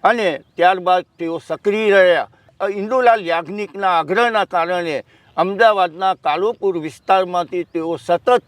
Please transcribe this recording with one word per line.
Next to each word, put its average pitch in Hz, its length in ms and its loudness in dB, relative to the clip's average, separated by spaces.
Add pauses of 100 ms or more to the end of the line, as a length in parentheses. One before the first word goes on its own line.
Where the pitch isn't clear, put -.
અને 196 360 0 (160)
ત્યારબાદ 180 500 0 (140)
તેઓ 165 280 -6
સક્રિય 208 420 -2
રહ્યા. 180 380 4 (320)
અ, 196 80 -4
ઇન્દુલાલ 214 580 0
યાજ્ઞિકના 185 720 -2
આગ્રહના 202 460 0
કારણે 170 580 -4 (340)
અમદાવાદના 190 760 2
કાલુપુર 180 680 -4
વિસ્તારમાંથી 180 840 -2
તેઓ 165 420 -6
સતત 196 420 2